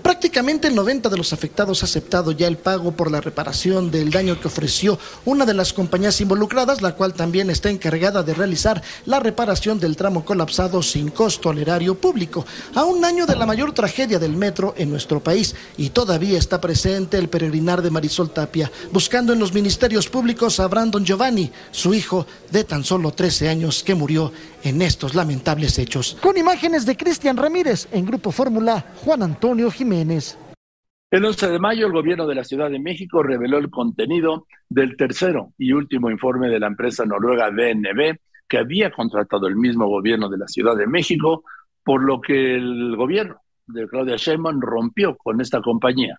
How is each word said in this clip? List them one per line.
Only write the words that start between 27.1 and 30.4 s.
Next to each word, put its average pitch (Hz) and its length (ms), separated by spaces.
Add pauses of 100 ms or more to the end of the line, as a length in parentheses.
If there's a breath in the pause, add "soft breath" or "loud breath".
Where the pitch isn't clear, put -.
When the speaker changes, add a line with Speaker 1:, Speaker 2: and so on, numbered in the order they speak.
Speaker 1:
Ramírez, 311 560
en 185 140
Grupo 202 260
Fórmula, 226 640 (100)
Juan 277 200
Antonio 226 460
Jiménez. 165 680 (760)